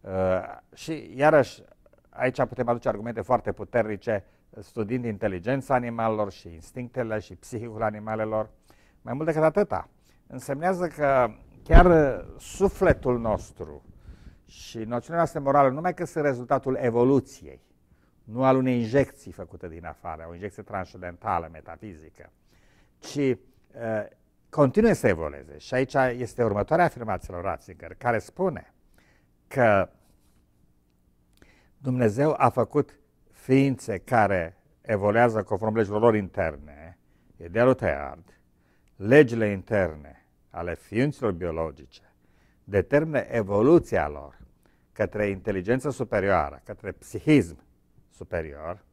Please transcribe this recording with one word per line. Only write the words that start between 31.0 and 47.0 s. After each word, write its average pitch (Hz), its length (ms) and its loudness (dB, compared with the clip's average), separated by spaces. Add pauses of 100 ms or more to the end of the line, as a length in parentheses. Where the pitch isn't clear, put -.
Dumnezeu 127 600 0
a 131 120 4
făcut - 500 -2 (320)
ființe 131 640 0
care 98 600 0 (240)
evoluează 110 600 2
conform 107 320 -2
legilor 104 260 0
lor 113 140 -2
interne, 80 840 -8 (400)
ideea 90 280 -2
lui 131 100 4
Teilhard, 73 640 -6 (560)
legile 113 520 4
interne 87 800 -4 (240)
ale 85 260 -8
ființelor 120 560 -2
biologice 80 840 -8 (500)
determină 139 540 2
evoluția 107 880 2
lor 71 300 -12 (540)
către 104 360 -2
inteligență 98 600 -4
superioară, 95 760 -2
către 104 280 -12
psihism 104 680 0 (520)